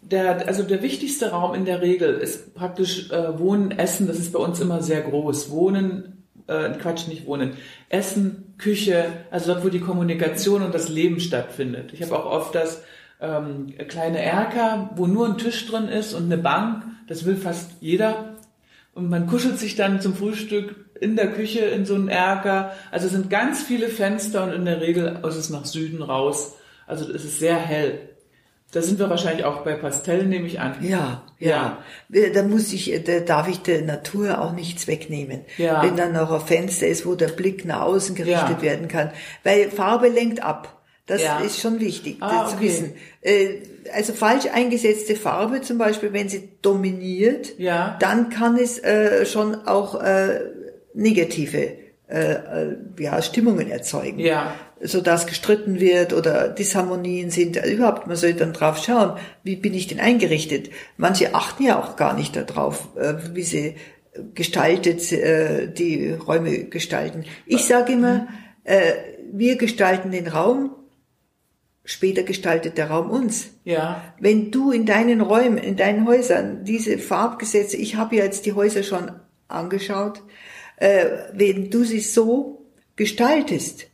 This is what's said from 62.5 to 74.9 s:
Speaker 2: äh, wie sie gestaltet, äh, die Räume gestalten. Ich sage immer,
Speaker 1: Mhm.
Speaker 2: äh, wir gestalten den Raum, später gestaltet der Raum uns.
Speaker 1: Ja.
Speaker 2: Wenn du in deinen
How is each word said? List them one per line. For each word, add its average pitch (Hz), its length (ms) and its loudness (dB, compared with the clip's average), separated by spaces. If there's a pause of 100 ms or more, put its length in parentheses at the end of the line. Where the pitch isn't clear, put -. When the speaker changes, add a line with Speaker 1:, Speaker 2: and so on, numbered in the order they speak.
Speaker 2:
äh, 147 180 -2 (200)
wie 180 80 -4
sie 160 340 -4 (580)
gestaltet, 170 800 2
äh, 156 560 2
die 156 440 -2
Räume 165 520 -2
gestalten. 160 600 -6 (220)
Ich - 180 2
sage 247 300 4
immer, 247 200 4
Speaker 1:
Mhm. 220 140 -2 (360)
Speaker 2:
äh, 175 280 4 (400)
wir 240 240 2
gestalten 190 560 2
den 175 160 -4
Raum, 220 420 2 (1120)
später 190 380 0
gestaltet 165 560 -2
der 156 120 -2
Raum 165 200 0
uns. 226 360 -2 (180)
Speaker 1:
Ja. 170 380 -2 (180)
Speaker 2:
Wenn 214 300 4
du 269 200 4
in 226 160 2
deinen 220 340 6